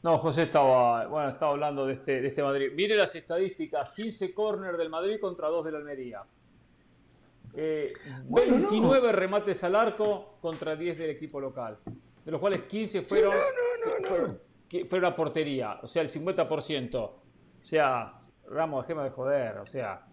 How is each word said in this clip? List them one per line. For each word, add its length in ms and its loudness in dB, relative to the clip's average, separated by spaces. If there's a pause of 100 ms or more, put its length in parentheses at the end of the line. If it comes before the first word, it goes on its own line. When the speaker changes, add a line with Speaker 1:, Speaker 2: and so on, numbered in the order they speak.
Speaker 1:
No, 140 6
José 240 2
estaba, 640 6
bueno, 220 -2
estaba 240 0
hablando 340 0
de 60 0
este, 280 -2
de 60 0
este 160 0
Madrid. 320 2
Mire 200 2
las 200 2
estadísticas, 800 -4
quince 400 -6
córner 420 -2
del 100 -2
Madrid 320 -2
contra 280 -4
dos 180 0
del 120 -6
Almería. 440 -10 (1300)
Eh, 360 -4 (340)
Speaker 2:
Bueno, 340 6
no. 100 2
Speaker 1:
veintinueve 420 6
remates 520 2
al 120 2
arco 680 0
contra 340 -4
diez 240 -4
del 100 -4
equipo 300 -8
local, 400 -8 (440)
de 80 -8
los 80 -4
cuales 260 0
quince 340 -4
Speaker 2:
Sí, 100 -6
Speaker 1:
fueron, 220 6
Speaker 2:
no, 60 2
no, 580 0
no, 60 -2
no. 60 -4
Speaker 1:
fueron, 320 -2 (300)
que 160 -4
fueron 260 0
a 40 -8
portería, 680 -2
o 60 -14
sea, 160 0
el 40 -2
cincuenta 400 -2
por 140 -2
ciento. 400 -4 (640)
O 20 -20
sea, 540 0 (280)
Ramos, 380 -2
déjeme 200 -4
de 40 -4
joder, 480 -2
o 80 -12
sea 480 -8